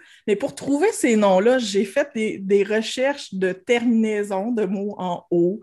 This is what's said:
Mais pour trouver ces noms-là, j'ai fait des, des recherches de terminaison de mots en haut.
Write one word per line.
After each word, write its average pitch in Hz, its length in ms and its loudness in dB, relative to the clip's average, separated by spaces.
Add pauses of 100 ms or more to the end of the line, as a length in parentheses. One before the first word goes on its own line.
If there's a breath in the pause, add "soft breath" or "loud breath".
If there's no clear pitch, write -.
(280 soft breath)
Mais 208 80 2
pour 277 180 -4
trouver 294 380 0
ces 247 240 2
noms-là, 208 440 4
j'ai 202 260 -2
fait 294 280 -2
des, 220 260 -4
des 196 240 2
recherches 226 720 -4
de 185 200 -2
terminaison 220 1000 0
de 214 140 -2
mots 202 320 -6
en 180 340 -6
haut. 175 320 2